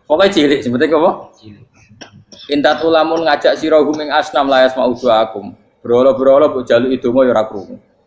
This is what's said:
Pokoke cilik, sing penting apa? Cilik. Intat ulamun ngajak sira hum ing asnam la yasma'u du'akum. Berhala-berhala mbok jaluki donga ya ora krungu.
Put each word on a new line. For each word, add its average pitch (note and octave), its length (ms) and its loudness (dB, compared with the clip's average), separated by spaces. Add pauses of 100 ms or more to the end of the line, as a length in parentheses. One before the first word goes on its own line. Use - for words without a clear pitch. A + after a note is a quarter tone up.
Pokoke F#3+ 300 0
cilik, C#3+ 320 0
sing A#2+ 80 -4
penting D3 260 0
apa? - 380 -4
Cilik. G#2 260 -20 (880)
Intat D3 320 0
ulamun E3 400 0
ngajak D3 320 0
sira D#3 240 2
hum D3 220 0
ing D3 100 -8
asnam D3 380 -2
la C3 180 4
yasma'u B2 300 -2
du'akum. A2 580 -2 (260)
Berhala-berhala C3 720 2
mbok B2+ 160 -8
jaluki B2 320 0
donga B2+ 240 0
ya A#2+ 80 0
ora A2 160 -2
krungu. F#2+ 320 -16 (260)